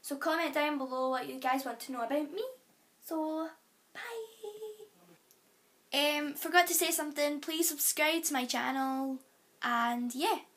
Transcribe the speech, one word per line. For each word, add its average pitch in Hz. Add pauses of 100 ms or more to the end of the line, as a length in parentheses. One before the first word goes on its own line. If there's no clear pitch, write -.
So -
comment 320
down 294
below 262
what 262
you 262
guys 269
want 233
to -
know 240
about 294
me. 427 (600)
So, 320 (440)
bye. - (1900)
Um, 294
forgot 349
to 349
say 330
something. 294
Please 320
subscribe 311
to 302
my 254
channel. 262 (420)
And 240
yeah. 339 (180)